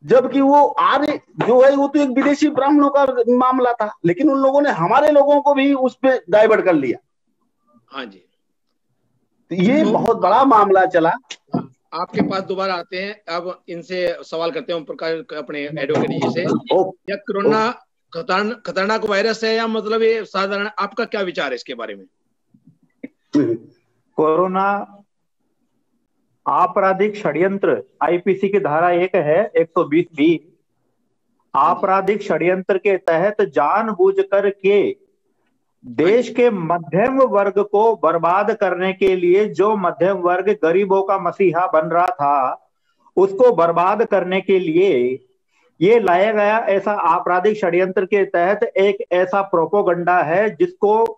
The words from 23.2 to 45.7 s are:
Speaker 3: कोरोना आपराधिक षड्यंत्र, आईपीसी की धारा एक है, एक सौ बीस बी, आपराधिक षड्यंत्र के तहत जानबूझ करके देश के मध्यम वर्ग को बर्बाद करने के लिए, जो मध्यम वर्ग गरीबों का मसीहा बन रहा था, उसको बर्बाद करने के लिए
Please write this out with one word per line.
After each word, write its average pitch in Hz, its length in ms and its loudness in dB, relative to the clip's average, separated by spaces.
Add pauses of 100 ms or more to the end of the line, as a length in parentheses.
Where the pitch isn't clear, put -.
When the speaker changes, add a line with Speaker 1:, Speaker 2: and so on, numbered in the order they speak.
Speaker 3:
कोरोना 190 840 -2 (1500)
आपराधिक 190 680 0
षड्यंत्र, 175 680 -2 (180)
आईपीसी 175 480 -2
की 196 100 2
धारा 165 320 0
एक 175 240 0
है, 175 420 2
एक 165 100 2
सौ - 160 0
बीस 160 300 0
बी, 156 460 0 (960)
आपराधिक 190 680 0
षड्यंत्र 185 560 -2
के 196 200 0
तहत 180 440 -2
जानबूझ 190 800 0
करके 196 760 0 (880)
देश 185 440 0
के 240 200 2
मध्यम 175 720 -2
वर्ग 202 400 2
को 208 360 2
बर्बाद 170 580 0
करने 185 400 -2
के 190 220 0
लिए, 180 300 2
जो 202 300 0
मध्यम 185 420 -2
वर्ग 180 460 0
गरीबों 190 400 2
का 196 160 0
मसीहा 175 480 0
बन 156 200 0
रहा 170 200 0
था, 143 640 -2 (460)
उसको 196 400 4
बर्बाद 175 500 0
करने 185 360 -2
के 190 180 0
लिए 160 640 0 (560)